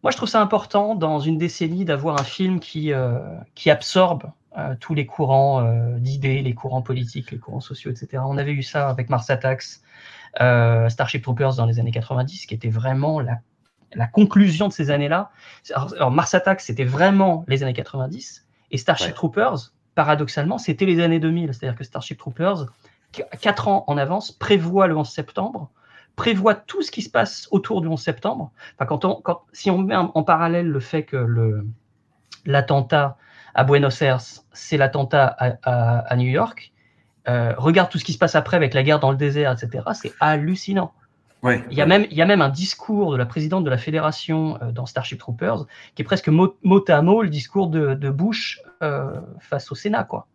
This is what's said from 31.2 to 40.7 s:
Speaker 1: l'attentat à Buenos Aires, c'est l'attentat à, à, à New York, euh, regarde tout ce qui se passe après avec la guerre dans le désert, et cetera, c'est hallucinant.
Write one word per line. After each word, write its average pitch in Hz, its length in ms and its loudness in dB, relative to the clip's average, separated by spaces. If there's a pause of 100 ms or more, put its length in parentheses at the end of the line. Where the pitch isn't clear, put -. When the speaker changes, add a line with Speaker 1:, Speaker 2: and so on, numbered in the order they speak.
Speaker 1:
l'attentat 139 720 2 (380)
à 135 80 4
Buenos 143 380 4
Aires, 131 200 2 (320)
c'est - 240 -4
l'attentat 139 480 4
à, 127 280 -2 (100)
à, 120 360 2
à 120 180 -2
New 123 100 2
York, 190 440 -2 (560)
euh, 117 300 0
regarde 170 320 4
tout 165 100 -4
ce - 40 -6
qui - 100 -6
se - 40 -6
passe - 180 2
après 160 220 2
avec 143 160 2
la 135 100 2
guerre 151 160 4
dans 139 120 4
le 135 60 0
désert, 143 360 0
et 113 40 -2
cetera, 120 360 -6
c'est - 260 -10
hallucinant. 160 720 0 (480)